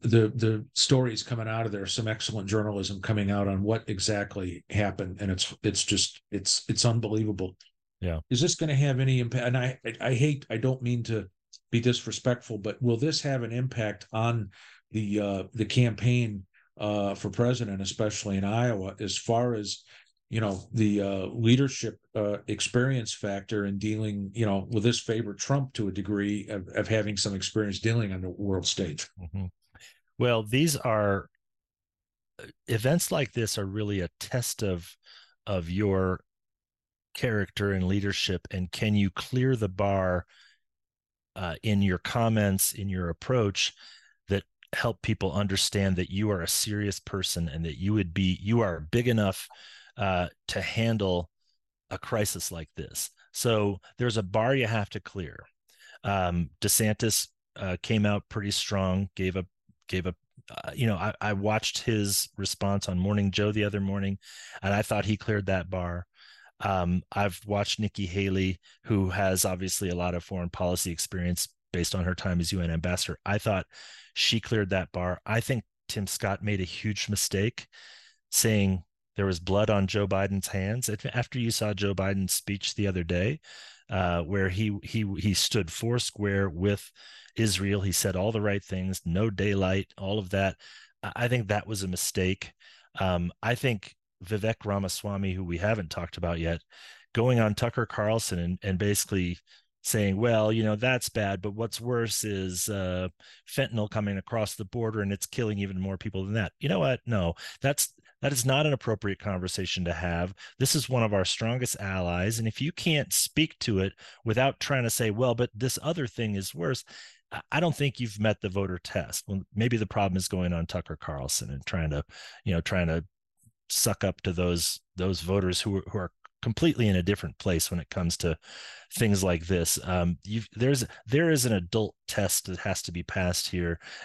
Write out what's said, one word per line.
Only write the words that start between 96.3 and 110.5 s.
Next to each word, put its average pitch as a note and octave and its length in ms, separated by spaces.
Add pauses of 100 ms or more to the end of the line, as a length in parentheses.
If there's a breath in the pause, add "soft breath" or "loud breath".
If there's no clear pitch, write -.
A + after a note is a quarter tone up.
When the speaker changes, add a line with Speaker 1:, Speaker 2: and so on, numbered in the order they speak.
Speaker 2:
yet, E2 220 (520 loud breath)
going A#2+ 280
on G#2+ 140
Tucker A#2 300
Carlson G#2+ 540
and, F2 240
and F#2+ 140
basically G2 600 (440 soft breath)
saying, G2+ 340
"Well, A2 380
you A2+ 100
know, G#2+ 120
that's B2 340
bad, G2 320
but G2+ 140
what's A2+ 260
worse A#2 420
is, F#2+ 460
uh, F#2 400 (400 loud breath)
fentanyl A2+ 400
coming G2+ 280
across G#2+ 380
the G#2+ 100
border A2 360
and G2 100
it's G2+ 140
killing G#2+ 320
even G2 220
more F#2+ 180
people F#2+ 260
than G2 100
that." A2 260
You C#3+ 100
know F#3 100
what? C3+ 260
No, F#2 280 (280 loud breath)
that's, - 320 (280 soft breath)
that C#3 120
is A#2+ 120
not C3+ 200
an D3+ 80
appropriate G#2 460
conversation F#2 640
to F2 80
have. F2 400 (240 loud breath)